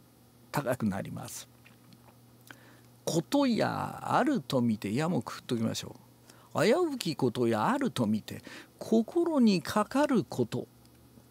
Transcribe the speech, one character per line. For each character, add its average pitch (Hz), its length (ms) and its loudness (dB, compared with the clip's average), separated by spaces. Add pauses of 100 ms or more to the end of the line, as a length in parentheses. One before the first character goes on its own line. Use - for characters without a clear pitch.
(520)
高 127 240 -2
く 117 120 -4
な 95 120 -2
り - 120 -8
ま - 160 -10
す。 - 200 -16 (1600)
こ 160 180 0
と 277 240 2
や 120 540 0 (160)
あ 202 80 4
る 254 180 0
と 131 200 0
見 113 160 2
て、 101 160 -6
や 156 160 0
も 143 120 0
く - 160 -10
く - 40 -16
っ - 20 -20
と 123 140 -2
き 113 40 -4
ま 110 140 -2
し - 100 -8
ょ - 100 -14 (600)
う。 135 80 2
危 202 80 6
う 311 260 0
き 165 180 -4
こ 123 160 0
と 120 160 0
や 113 200 2
あ 254 100 2
る 254 140 -2
と 123 160 -2
見 107 140 0
て、 - 200 -14 (380)
心 302 600 2
に 202 220 6
か - 240 0
か 285 220 2
る 226 160 2
こ - 220 -2
と。 - 220 -6 (640)